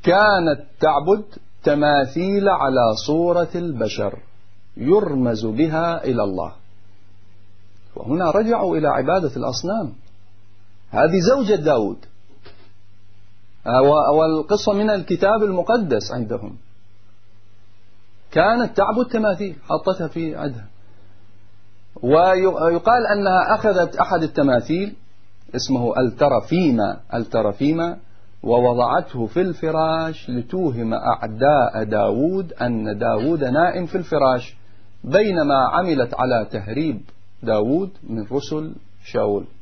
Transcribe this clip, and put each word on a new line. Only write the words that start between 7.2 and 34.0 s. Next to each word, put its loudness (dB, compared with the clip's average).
وهنا 0
رجعوا 2
إلى 2
عبادة 0
الأصنام. -4
هذه 4
زوجة 4
داود، 0
آه، 4
و-، 6
والقصة 2
من 2
الكتاب 2
المقدس 0
عندهم. -6
كانت 2
تعبد 2
تماثيل، -2
حطتها -2
في -6
عدها. -6
ويقال 4
أنها 4
أخذت 2
أحد 2
التماثيل 2
اسمه 0
الترافيما، 2
الترافيما، 0
ووضعته 2
في -2
الفراش -2
لتوهم -2
أعداء 2
داود 0
أن -2
داود 0
نائم 2
في -8
الفراش، 2